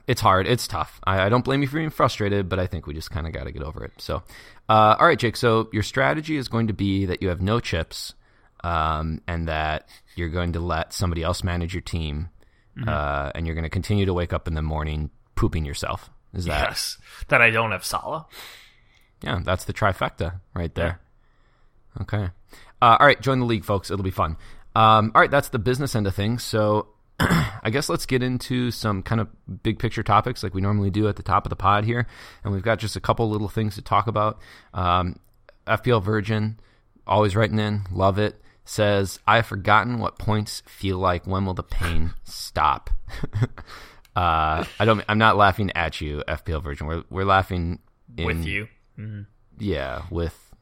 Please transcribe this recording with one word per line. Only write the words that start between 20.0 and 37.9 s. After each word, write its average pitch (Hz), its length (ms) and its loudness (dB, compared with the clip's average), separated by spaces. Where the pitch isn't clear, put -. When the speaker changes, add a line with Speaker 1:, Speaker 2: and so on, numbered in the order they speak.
Speaker 1:
right 85 220 -4
there. 85 240 -4
Speaker 2:
Yeah. - 60 -6
Speaker 1:
Okay. 104 220 -4
Uh, 117 200 8
all 143 60 8
right, 135 140 6
join 131 200 2
the 123 60 0
league, 113 180 0
folks. 101 260 -2
It'll 101 140 -2
be 92 80 -2
fun. 80 240 -2
Um, 110 360 8
all 160 80 8
right, 175 100 6
that's 139 180 2
the 131 100 -4
business 127 380 -2
end 107 100 0
of 95 80 -2
things. 113 300 -2
So 107 420 2
<clears throat> - 140 -14
I 151 540 0
guess 143 160 -2
let's 170 180 -2
get 127 160 2
into 127 480 -2
some 101 320 -2
kind 113 180 0
of 98 80 -2
big 113 160 -2
picture 110 240 -2
topics 107 400 2
like 90 100 -6
we 92 60 -2
normally 101 300 2
do 104 180 2
at 101 80 -2
the - 80 -12
top 98 200 2
of 92 60 -6
the - 60 -6
pod 101 280 2
here. 117 220 0
And 104 80 -2
we've 95 100 -2
got 110 160 2
just 107 160 -4
a 98 60 -8
couple 113 280 2
little 107 200 -2
things 107 260 -2
to - 80 -12
talk 101 240 2
about. 107 320 0
Um, 90 460 0
F 110 160 0
P 123 80 0
L 113 100 4
Virgin, 107 600 -2
always 104 260 4
writing 107 240 2
in, 104 320 0